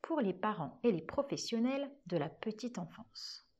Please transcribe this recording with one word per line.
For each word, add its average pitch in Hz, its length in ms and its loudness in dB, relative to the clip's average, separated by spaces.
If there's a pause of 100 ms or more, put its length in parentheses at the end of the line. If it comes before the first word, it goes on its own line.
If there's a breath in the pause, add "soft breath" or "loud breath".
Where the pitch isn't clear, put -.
pour 311 200 0
les 190 120 4
parents 180 500 -2
et 240 80 8
les 160 100 2
professionnels 277 880 0 (140)
de 175 120 2
la 147 120 2
petite 220 500 -6
enfance. - 640 -12 (140)